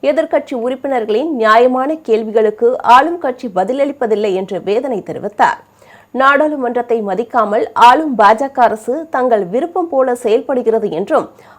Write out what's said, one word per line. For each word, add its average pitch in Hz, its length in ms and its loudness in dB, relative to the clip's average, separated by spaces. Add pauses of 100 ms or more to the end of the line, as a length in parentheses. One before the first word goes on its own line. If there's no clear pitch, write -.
எதிர்க்கட்சி 311 520 -2
உறுப்பினர்களின் 254 800 -2
நியாயமான 254 600 2
கேள்விகளுக்கு 220 840 0
ஆளும் 294 360 4
கட்சி 262 300 -6
பதிலளிப்பதில்லை 214 840 -2
என்று 185 300 -6
வேதனை 233 340 -2
தெரிவித்தார். 180 640 -2 (540)
நாடாளுமன்றத்தை 254 880 0
மதிக்காமல் 214 720 -2
ஆளும் 262 440 4
பாஜக 226 360 2
அரசு 240 560 0
தங்கள் 233 360 0
விருப்பம் 330 440 -4
போல 262 260 0
செயல்படுகிறது 226 760 -2
என்றும், 190 400 -2 (300)